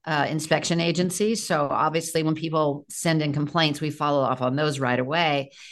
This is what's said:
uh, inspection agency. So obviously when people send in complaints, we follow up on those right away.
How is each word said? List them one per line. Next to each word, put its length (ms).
uh, 240
inspection 520
agency. 540
So 340
obviously 540
when 120
people 540
send 320
in 100
complaints, 480
we 120
follow 320
up 180
on 140
those 240
right 200
away. 520